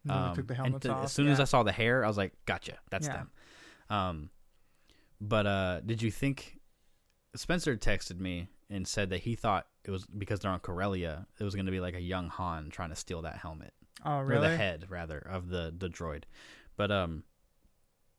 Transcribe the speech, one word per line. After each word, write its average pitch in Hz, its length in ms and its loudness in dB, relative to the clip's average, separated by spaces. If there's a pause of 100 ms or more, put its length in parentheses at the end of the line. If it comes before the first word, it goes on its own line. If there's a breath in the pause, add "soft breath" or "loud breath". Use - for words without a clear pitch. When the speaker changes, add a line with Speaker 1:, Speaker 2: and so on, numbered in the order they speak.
Speaker 1:
And - 60 -4
then 95 120 2
they 90 80 0
Speaker 2:
Um, 87 40 -4
Speaker 1:
took 87 120 -2
the 123 80 -4
Speaker 2:
and 127 100 -2
Speaker 1:
helmets 135 200 0
Speaker 2:
th-, 131 100 0
Speaker 1:
off, 131 100 -2
Speaker 2:
as 135 80 -4
soon 143 160 6
as 143 100 8
Speaker 1:
yeah. 143 40 6
Speaker 2:
I - 20 6
saw 131 180 6
the 104 100 4
hair, 117 320 4
I 104 40 4
was 107 80 2
like, 98 160 2 (140)
"Gotcha, 85 320 -4 (120)
that's 98 160 -2
Speaker 1:
Yeah. 143 100 -4
Speaker 2:
them." 85 140 -8 (600 loud breath)
Um, 90 400 0 (920 soft breath)
but, 104 260 4
uh, 95 340 2
did 113 220 -2
you 113 80 2
think, - 480 -2 (760)
Spencer 156 420 0
texted 95 420 2
me 90 300 -4 (220)
and 95 180 -4
said 101 220 0
that 92 100 0
he 117 140 -2
thought 101 320 2 (180)
it - 60 -8
was, 92 160 -4
because 104 340 -4
they're 101 100 0
on 92 100 -2
Corellia, 87 680 -2 (120)
it 107 60 -4
was 98 100 -2
gonna 95 160 -2
be 92 100 0
like 90 140 -4
a 90 60 -6
young 90 300 -2
Han 82 400 -6
trying 87 200 -6
to 78 60 -10
steal 85 260 -6
that 80 160 -8
helmet. 80 360 -12 (300)
Speaker 1:
Oh, 147 140 0
Speaker 2:
Or 135 60 -2
Speaker 1:
really? 139 240 4
Speaker 2:
the 165 80 2
head, 90 320 0
rather, 85 300 -6
of 90 300 -6
the, 85 280 -4
the 92 140 -4
droid. 80 340 -8 (520 loud breath)
But, 101 160 2
um, 90 320 0 (960)